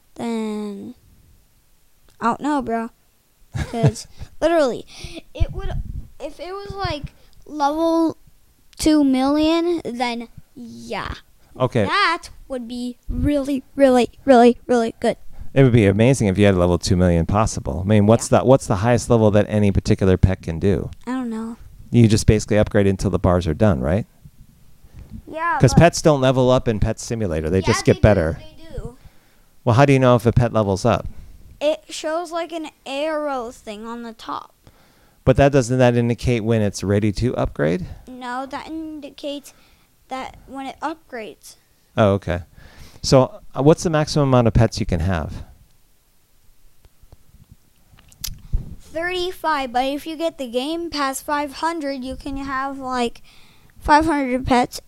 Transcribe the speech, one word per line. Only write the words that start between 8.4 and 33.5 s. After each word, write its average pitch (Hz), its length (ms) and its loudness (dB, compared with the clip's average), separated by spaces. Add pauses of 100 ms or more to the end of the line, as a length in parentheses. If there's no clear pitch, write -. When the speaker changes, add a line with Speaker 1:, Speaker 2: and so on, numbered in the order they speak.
Speaker 1:
two 311 260 4
million, 311 800 2
then 233 440 -6 (260)
yeah. 233 600 -12 (440)
Speaker 2:
Okay. 123 260 0
Speaker 1:
That 349 440 -2 (200)
would 254 180 -10
be 240 300 -10 (140)
really, 269 520 -2 (140)
really, 254 320 4 (160)
really, 247 320 8 (100)
really 233 340 0
good. 233 180 -2 (340)
Speaker 2:
It 135 120 6
would 123 80 6
be 117 120 6
amazing 110 440 4
if 92 100 2
you 104 80 6
had 101 80 6
a 90 40 2
level 87 200 4
two - 180 0
million 87 300 4
possible. 92 580 -2
I - 20 -6
mean, 104 200 4
what's 113 260 4
Speaker 1:
Yeah. 117 60 4
Speaker 2:
the, 87 80 0
what's 131 200 4
the 110 100 0
highest 113 340 0
level 110 220 4
that 104 180 4
any 104 200 2
particular 95 460 2
pet 92 240 2
can 82 180 -8
do? 95 320 0 (160)
Speaker 1:
I 233 40 -6
don't 254 180 -6
know. 226 300 -10 (320)
Speaker 2:
You 117 180 6
just 104 180 0
basically 107 320 2
upgrade 104 280 2
until 95 240 0
the 92 80 0
bars 90 280 2
are 80 60 0
done, 82 280 2
right? 69 260 -2 (1200)
Speaker 1:
Yeah, 320 340 -4
Speaker 2:
'Cause - 140 4
Speaker 1:
but 180 60 8
Speaker 2:
pets 170 200 6
don't 147 220 4
level 127 280 2
up 127 180 2
in 104 120 -2
Pet 113 180 -2
Simulator. 82 520 -4
They 92 80 2
Speaker 1:
Yeah, 95 80 0
Speaker 2:
just 113 180 0
get 135 100 6
Speaker 1:
they - 40 -2
do. - 40 0
Speaker 2:
better. 92 380 4
Speaker 1:
They - 240 -20 (120)
do. 240 200 -12 (680)
Speaker 2:
Well, 123 100 2
how 139 100 6
do 139 80 6
you 135 60 6
know 123 180 6
if 113 80 -2
a 113 80 4
pet 117 220 2
levels 101 320 0
up? 107 200 2 (540)
Speaker 1:
It 302 300 -4
shows, 320 420 -8
like, 339 200 -8
an 320 180 -10 (160)
arrow 277 640 -6